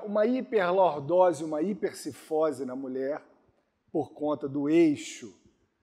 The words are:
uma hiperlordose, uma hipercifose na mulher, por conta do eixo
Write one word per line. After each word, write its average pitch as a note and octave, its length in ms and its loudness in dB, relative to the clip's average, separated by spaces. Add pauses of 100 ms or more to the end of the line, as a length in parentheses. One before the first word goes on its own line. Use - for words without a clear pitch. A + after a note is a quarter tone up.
uma G#3+ 220 2
hiperlordose, F3+ 1160 2
uma D#3 160 -4
hipercifose D#3 1040 -4
na B2+ 120 -8
mulher, C3+ 460 -6 (680)
por D#3 220 -4
conta G2+ 360 -4
do C#3+ 200 -2
eixo D3+ 720 0 (420)